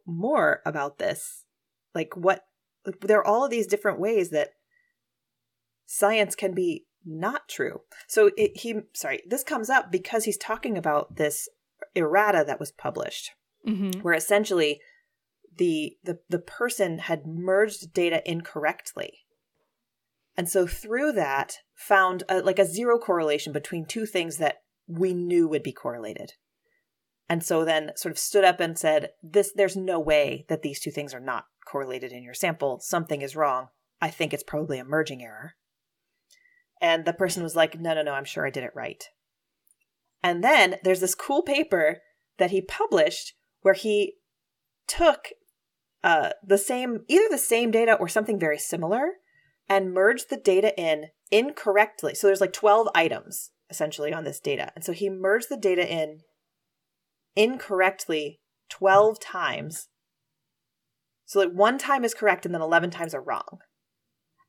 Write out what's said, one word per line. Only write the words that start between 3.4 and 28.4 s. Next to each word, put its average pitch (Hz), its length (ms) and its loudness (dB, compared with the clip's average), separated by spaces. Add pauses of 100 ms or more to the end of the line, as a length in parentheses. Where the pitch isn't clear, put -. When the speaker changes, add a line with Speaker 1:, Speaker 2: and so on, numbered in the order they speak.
Speaker 1:
of 269 80 -2
these 226 160 -2
different 202 320 -2
ways 190 300 0
that 151 220 -2 (1300)
science 208 500 2
can 185 180 -4
be 175 320 -2 (200)
not 175 420 -6
true. - 340 -6 (260)
So 208 300 6
it, 202 220 0
he, 233 160 -8 (180)
sorry, - 340 -6
this 240 160 -4
comes 233 260 -6
up 254 220 2
because 190 340 -2
he's 208 120 -2
talking 220 400 -6
about 156 400 -2
this 147 300 -2 (480)
errata 180 500 4
that 143 140 -4
was 151 120 -10
published, - 600 -8 (360)
Speaker 2:
Mm-hmm. 196 340 -2
Speaker 1:
where 175 120 2
essentially 170 680 2 (800)
the, 160 460 0
the, 175 160 -8 (100)
the - 100 -2
person 190 600 -4
had 160 260 -6
merged 185 680 -2
data 165 360 0
incorrectly. 156 920 -6 (1160)
And 180 100 -4
so 180 200 2
through 247 460 -4
that 139 440 -2 (160)
found 185 560 2
a, 185 120 0
like, 190 180 2
a 196 60 6
zero 233 340 2
correlation 160 540 0
between 156 320 -8
two 220 200 -6
things 165 320 -4
that 156 200 0 (300)
we 180 260 -2
knew 175 340 2
would 151 160 -2
be 135 80 -6
correlated. 117 640 -10 (920)
And 170 160 -2
so 165 220 0
then 156 300 0
sort - 160 -6
of 160 80 -8
stood - 240 4